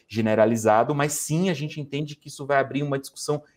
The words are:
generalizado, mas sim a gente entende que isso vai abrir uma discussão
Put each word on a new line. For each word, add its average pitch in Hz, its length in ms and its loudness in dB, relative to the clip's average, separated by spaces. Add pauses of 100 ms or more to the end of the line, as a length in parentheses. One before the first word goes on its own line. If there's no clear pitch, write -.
generalizado, 110 840 4
mas 147 200 0
sim 170 360 -2
a 175 60 0
gente 147 260 -8
entende 147 340 -8
que - 120 -20
isso 143 180 -12
vai 139 140 2
abrir 135 240 -2
uma 139 160 -2
discussão - 420 -6 (160)